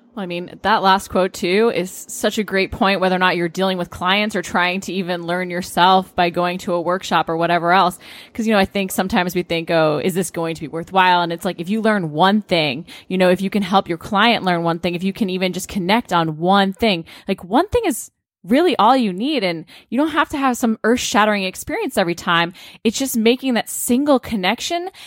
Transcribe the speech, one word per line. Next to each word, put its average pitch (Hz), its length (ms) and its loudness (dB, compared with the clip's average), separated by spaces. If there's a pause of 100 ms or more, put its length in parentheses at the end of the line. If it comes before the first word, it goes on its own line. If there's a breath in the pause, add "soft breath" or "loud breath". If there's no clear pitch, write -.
(140 soft breath)
Well, 214 80 -8
I 185 40 -6
mean, 175 340 -8
that 196 220 2
last 190 260 2
quote, 190 240 0
too, 208 420 0
is 185 160 -4
such - 460 -4
a 214 80 -2
great 190 260 -2
point, 196 300 0
whether 185 160 2
or - 20 -4
not 185 200 2
you're 170 100 -2
dealing 185 300 -2
with 175 100 -6
clients 208 480 -2
or 180 60 -2
trying 180 400 -2
to 185 100 -8
even 175 340 -4
learn 180 220 -2
yourself 180 680 2
by 175 140 2
going 175 300 -2
to 180 160 -4
a 175 80 0
workshop 175 480 -2
or 165 80 -2
whatever 170 340 0
else. 180 260 2 (360 loud breath)
'Cause, 220 120 -4
you 226 60 2
know, 208 60 4
I 190 80 4
think 196 260 -6
sometimes 185 420 0
we 180 80 0
think, 165 280 -4
"Oh, 156 340 2
is 185 100 0
this - 160 -4
going 165 260 -6
to - 40 -18
be 143 80 -10
worthwhile?" 175 540 2
And 170 100 -2
it's 170 140 -8
like, 175 140 -4
if 170 100 -8
you 220 100 0
learn 202 320 0
one 190 300 4
thing, 151 420 -2 (240 loud breath)
you 185 80 -2
know, 185 140 4
if 180 100 2
you 190 80 -2
can 202 140 -2
help 196 260 2
your 170 80 -4
client 208 480 0
learn 175 200 0
one 170 160 -2
thing, 175 140 -2
if 170 80 -6
you 190 120 -2
can 190 160 -2
even 185 240 -2
just - 140 -8
connect 202 440 0
on 160 240 0
one 190 380 2
thing, 190 320 0 (200 loud breath)
like, 196 160 -4
one 240 260 0
thing 480 180 0
is - 240 -4 (340)
really 277 320 2
all 233 200 6
you 226 160 0
need. 233 320 -2
And 170 200 -4 (240 loud breath)
you 226 80 -6
don't 294 120 2
have 311 220 -2
to 320 60 -4
have 269 200 0
some 226 260 0
earth-shattering 214 600 2
experience 302 520 -6
every 170 200 0
time. 170 380 0 (280 loud breath)
It's 220 160 -2
just 269 180 -4
making 247 380 2
that 214 140 -2
single 262 500 0
connection 240 720 -4 (160 loud breath)